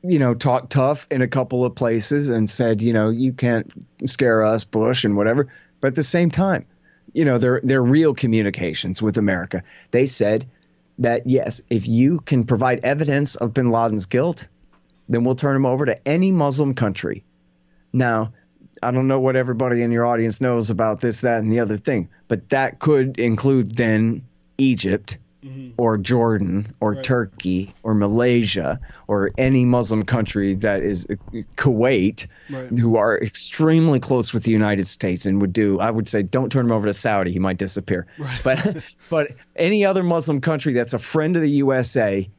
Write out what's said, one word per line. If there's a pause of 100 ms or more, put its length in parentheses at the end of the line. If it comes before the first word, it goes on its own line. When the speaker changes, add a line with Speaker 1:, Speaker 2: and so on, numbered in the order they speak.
Speaker 1:
you
know,
talked
tough
in
a
couple
of
places
and
said,
you
know,
"You
can't (360)
scare
us,
Bush,"
and
whatever. (320)
But
at
the
same
time, (460)
you
know,
their,
their
real
communications
with
America, (260)
they
said (540)
that,
yes,
if
you
can
provide
evidence
of
bin
Laden's
guilt, (600)
then
we'll
turn
him
over
to
any
Muslim
country. (680)
Now, (480)
I
don't
know
what
everybody
in
your
audience
knows
about
this,
that,
and
the
other
thing, (200)
but
that
could
include
then (320)
Egypt (260)
Speaker 2:
Mm-hmm.
Speaker 1:
or
Jordan
or
Speaker 2:
Right.
Speaker 1:
Turkey
or
Malaysia (300)
or
any
Muslim
country
that
is,
uh, (400)
Kuwait, (200)
Speaker 2:
Right.
Speaker 1:
who
are
extremely
close
with
the
United
States
and
would
do,
I
would
say,
don't
turn
him
over
to
Saudi.
He
might
disappear. (120)
Speaker 2:
Right.
Speaker 1:
But,
<laughs>
but (260)
any
other
Muslim
country
that's
a
friend
of
the
U
S
A